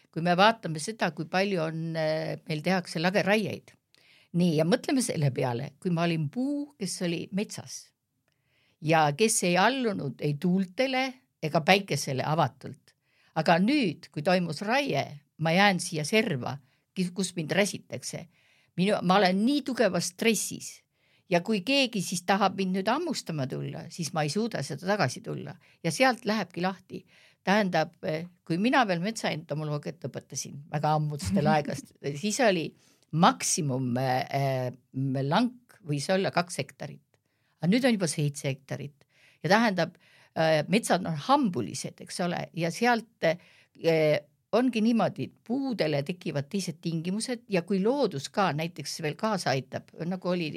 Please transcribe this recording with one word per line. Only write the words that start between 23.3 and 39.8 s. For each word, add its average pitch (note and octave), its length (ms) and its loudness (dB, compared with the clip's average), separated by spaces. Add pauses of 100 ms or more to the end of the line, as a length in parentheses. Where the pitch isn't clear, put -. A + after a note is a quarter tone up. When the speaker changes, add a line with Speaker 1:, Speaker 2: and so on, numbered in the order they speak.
Speaker 1:
tulla, C#3+ 460 -8
siis D#3 240 -6
ma D3+ 80 0
ei D3 80 -4
suuda G#3 320 -2
seda E3+ 300 -8
tagasi C#3+ 260 0
tulla D3 320 -10 (300)
ja D#3+ 100 -2
sealt B3+ 320 2
lähebki G3 400 -4
lahti. - 380 -8 (420)
Tähendab, F3+ 480 2 (140)
eh, D#3+ 180 -4 (160)
kui E3 160 -2
mina B3+ 300 4
veel F3 160 0
metsaentomoloogiat D#3 1080 -4
õpetasin - 540 -10 (100)
väga D3+ 240 2
ammustel D3+ 540 0
Speaker 2:
<laughs> - 20 6
Speaker 1:
aegast, D3 400 -2 (240)
siis G3+ 240 -4
oli F#3 240 4 (480)
maksimum, D3+ 840 2
eh, B2+ 340 0
eh, C3+ 960 -2
lank A#3 580 -2
võis D3 280 -4
olla F#3+ 180 0
kaks F3 320 -4
hektarit. - 380 -14 (600)
Aga E3 100 2
nüüd B3+ 140 4
on A#3 120 4
juba F#3+ 100 0
seitse D3 420 -2
hektarit. C3+ 560 -10 (380)
Ja D#3+ 80 4
tähendab, F#3+ 460 2 (380)